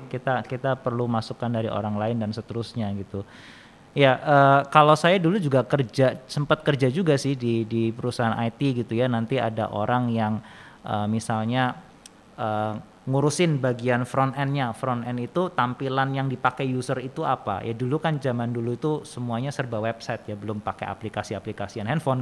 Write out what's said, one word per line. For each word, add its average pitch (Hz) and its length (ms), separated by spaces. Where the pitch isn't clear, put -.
Kita, 127 360
kita 127 360
perlu 120 320
masukan 117 400
dari 113 160
orang 104 320
lain 113 200
dan 107 120
seterusnya 110 640
gitu. 98 320
Ya, 135 240
eh, 139 420
kalau 151 240
saya 175 160
dulu 185 240
juga 135 240
kerja, 131 640
sempat - 400
kerja 131 240
juga 156 240
sih 135 240
di, 117 240
di 113 320
perusahaan 117 400
I 117 160
T 131 320
gitu 113 80
ya. 120 160
Nanti 120 320
ada 110 320
orang 120 400
yang, 110 320
eh, 104 240
misalnya, 113 720
eh, 107 400
ngurusin 147 560
bagian 123 400
front 131 320
end-nya. 139 400
Front 120 320
end 123 160
itu 175 240
tampilan 135 640
yang 135 160
dipakai 131 400
user 127 320
itu 135 240
apa. 107 400
Ya 113 80
dulu 127 300
kan 156 180
zaman 120 320
dulu 117 240
itu 151 320
semuanya 123 460
serba 120 260
website 113 480
ya, 104 80
belum 104 240
pakai 101 320
aplikasi-aplikasian 104 960
handphone 131 340